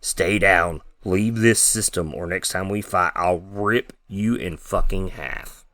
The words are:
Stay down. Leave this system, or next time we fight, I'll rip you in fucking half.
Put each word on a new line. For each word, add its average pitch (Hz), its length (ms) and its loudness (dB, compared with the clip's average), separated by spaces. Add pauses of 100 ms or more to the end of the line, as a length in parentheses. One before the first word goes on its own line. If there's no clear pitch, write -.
Stay 92 380 0
down. 87 420 2 (240)
Leave 107 320 0
this 113 220 6
system, 90 540 0
or 87 120 -8
next 90 240 -4
time 95 200 -4
we 104 120 -2
fight, 90 340 0
I'll 87 240 2
rip 101 540 -2 (140)
you 107 280 0
in 85 220 -6
fucking 95 520 0
half. - 640 -10